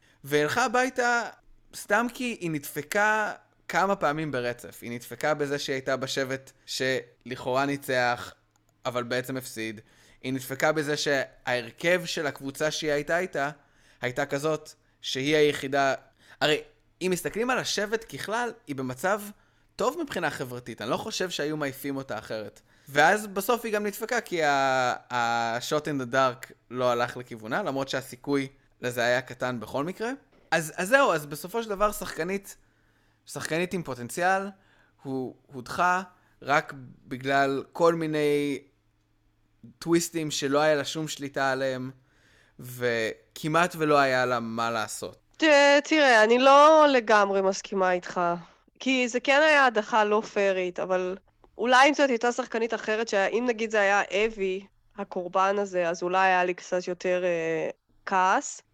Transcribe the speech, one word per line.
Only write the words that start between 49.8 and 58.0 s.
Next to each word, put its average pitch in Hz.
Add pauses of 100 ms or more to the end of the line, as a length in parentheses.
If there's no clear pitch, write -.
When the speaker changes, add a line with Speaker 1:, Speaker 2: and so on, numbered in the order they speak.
Speaker 2:
לא 208
פיירית, 185
אבל 185 (420)
אולי 254
אם 294
זאת 285
הייתה 240
שחקנית 233
אחרת, 220
שאם 202
נגיד 226
זה 214
היה 196
אבי, 196 (320)
הקורבן 190
הזה, 180
אז 175
אולי 190
היה 180
לי 180
קצת 180
יותר, 180
אה, 165 (360)